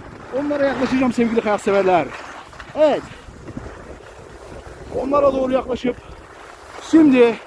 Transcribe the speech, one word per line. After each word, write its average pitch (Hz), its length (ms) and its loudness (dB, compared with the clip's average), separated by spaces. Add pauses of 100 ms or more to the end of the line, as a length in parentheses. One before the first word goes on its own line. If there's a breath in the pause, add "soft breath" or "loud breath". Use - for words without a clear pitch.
(400)
onlara 294 260 -2
yaklaşacağım 254 480 0
sevgili 233 280 0
kayak 208 200 0
severler. 185 460 2 (680)
Evet. 285 280 2 (1900)
Onlara 277 380 2
doğru 262 200 -2
yaklaşıp 247 420 -2 (960)
şimdi 254 440 6 (120)